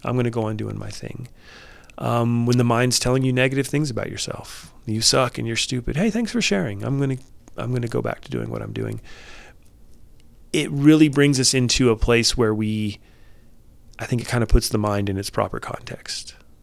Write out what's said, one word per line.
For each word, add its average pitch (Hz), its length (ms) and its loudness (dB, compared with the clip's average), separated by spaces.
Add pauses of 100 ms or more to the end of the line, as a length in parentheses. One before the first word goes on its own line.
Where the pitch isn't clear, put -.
I'm 120 140 -2
gonna 120 120 2
go 113 140 -2
on 107 140 -4
doing 107 200 -6
my 104 140 -10
thing." - 380 -12 (680)
Um, 120 480 0
when 123 140 4
the 123 60 4
mind's 120 340 2
telling 131 240 0
you 131 100 0
negative 131 320 2
things 147 240 -2
about 104 220 -6
yourself, - 600 -10 (140)
"You 110 160 -2
suck 127 380 2
and 117 80 -4
you're 117 80 -4
stupid. 120 400 -4
Hey, 196 160 2
thanks 226 220 -2
for 233 80 0
sharing. 123 420 -2
I'm 135 160 0
gonna, 135 180 0 (400)
I'm 120 160 -4
gonna 120 140 -2
go 120 160 -2
back - 220 -4
to - 40 -16
doing 57 220 -4
what 57 100 -6
I'm 53 120 -10
doing." 55 280 -6 (1500)
It 151 180 -2
really 151 380 8
brings 143 300 4
us 127 140 2
into 127 360 4
a 113 60 4
place 117 420 4
where 110 160 2
we, 107 460 -2 (1000)
I - 60 -10
think 120 160 -2
it 107 60 -10
kinda 113 200 0
puts - 220 6
the 113 80 0
mind 104 320 0
in 95 80 -2
its 98 120 -6
proper 101 300 -2
context - 760 -12 (280)